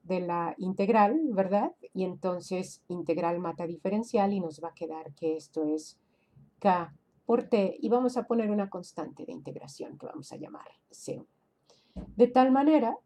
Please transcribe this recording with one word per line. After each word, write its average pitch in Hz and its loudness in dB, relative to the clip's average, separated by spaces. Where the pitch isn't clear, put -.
de 185 -2
la 175 -2
integral, 208 4
¿verdad? 202 2
Y 185 -2
entonces 180 -6
integral 170 -2
mata 170 -6
diferencial 202 0
y 196 0
nos 160 -8
va 170 -8
a 165 -12
quedar 160 -10
que 160 -2
esto 156 -6
es 156 -2
K 180 0
por 240 2
T 202 0
y 220 -4
vamos 247 2
a 220 -4
poner 226 0
una 202 0
constante 170 -12
de - -12
integración 143 -14
que - -16
vamos - -14
a - -14
llamar - -16
C - -12
uno. - -20
De 240 6
tal 254 6
manera 277 4